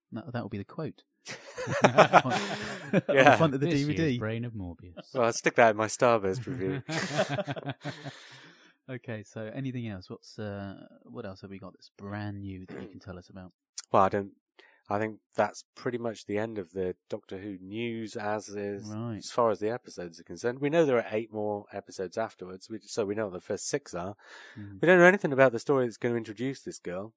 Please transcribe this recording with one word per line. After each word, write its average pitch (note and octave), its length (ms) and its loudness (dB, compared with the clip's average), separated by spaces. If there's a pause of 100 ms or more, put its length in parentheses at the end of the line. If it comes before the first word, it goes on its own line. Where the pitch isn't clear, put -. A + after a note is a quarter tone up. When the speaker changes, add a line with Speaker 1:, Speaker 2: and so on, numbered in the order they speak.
(120)
Speaker 1:
That, A#2+ 200 -12
that A#2+ 100 -6
will G#2 60 -8
be G#2 100 -8
the G2+ 60 -8
quote. - 380 -10 (240)
Speaker 2:
<laughs> - 80 -12 (340)
Speaker 1:
<laughs> C#5+ 160 -2
On, C3+ 480 8
on - 80 0 (520)
the F#3+ 200 2
Speaker 2:
Yeah. C3+ 240 10
Speaker 1:
front D#3 180 2
of C3+ 60 0
the D3 60 0
Speaker 3:
This D3+ 140 0
Speaker 1:
D C#3+ 40 0
V D3 120 -2
D. E3 60 0
Speaker 3:
year's C3 160 0
Brain A2+ 260 -4
of A#2 100 -8
Morbius. F2+ 580 -12
Speaker 2:
Well, B2+ 120 2
I'll A#2 80 4
stick - 240 0
that A#2 160 8
in G#2 40 0
my G#2+ 120 0
Starburst A2 580 2
review. B2+ 400 -4
Speaker 3:
<laughs> D3 880 -4 (1160)
Speaker 1:
Okay, A#2 320 -8
so A2 320 -10
anything B2+ 340 -6
else? F#2 200 -10
What's, - 300 -16
uh, G2+ 480 -8 (180)
what A#2 220 -12
else F#2+ 160 -14
have F#2+ 80 -12
we G2 80 -12
got F#2 160 -16
that's - 240 -20
brand G2+ 420 -8
new F#2+ 260 -10
that - 160 -12
you A#2 60 -14
can F2 120 -18
tell F#2 180 -14
us F2+ 100 -20
about? F#2 240 -16 (400)
Speaker 2:
Well, G#2 100 8
I F#2+ 60 6
don't, G2+ 220 -2 (580)
I G2+ 100 -2
think G#2+ 200 -4 (180)
that's - 280 0 (100)
pretty B2 240 -6
much A#2 260 -8
the G#2 140 -2
end A2 200 -4
of F2 140 -10
the F#2 240 -2 (140)
Doctor G#2 280 -10
Who G2 220 -10
news A2+ 560 -8
as G#2 320 -4
is, G2+ 380 -6
Speaker 1:
Right. G#2+ 320 -8
Speaker 2:
as - 120 -12
far A#2 200 4
as F#2+ 100 0
the G#2 100 0
episodes A#2 480 -10
are E2+ 60 -18
concerned. A#2+ 360 -6
We C#3+ 100 0
know E3 160 6
there B2+ 100 4
are A2 140 2
eight A2 220 -2
more G#2 400 -4
episodes F#2+ 440 -8
afterwards, F#2+ 540 -8
we, A2 100 -10
so - 240 -4
we G2+ 100 -2
know A2 120 -2
what F2+ 80 -8
the F2+ 80 -8
first - 260 -6
six - 240 -4
are. F#2 240 -6 (420)
Speaker 1:
Mm. G2+ 220 -12
Speaker 2:
We D#3 60 2
don't F3+ 120 10
know F3 60 12
anything F3+ 300 6
about B2+ 180 8
the A#2 60 -2
story C3+ 260 2
that's A2+ 140 -4
gonna A#2+ 180 0
introduce A#2 460 -6
this - 160 -12
girl. F#2+ 380 -8